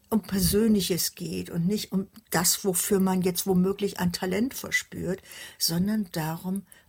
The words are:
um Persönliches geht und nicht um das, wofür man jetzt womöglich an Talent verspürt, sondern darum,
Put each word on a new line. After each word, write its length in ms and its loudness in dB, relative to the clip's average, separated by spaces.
um 140 2
Persönliches 920 2
geht 360 -6
und 160 0
nicht 260 -2
um 160 -2
das, 340 0
wofür 360 2
man 220 2
jetzt 240 0
womöglich 540 2
an 120 2
Talent 420 -2
verspürt, 680 -4
sondern 540 0
darum, 500 -4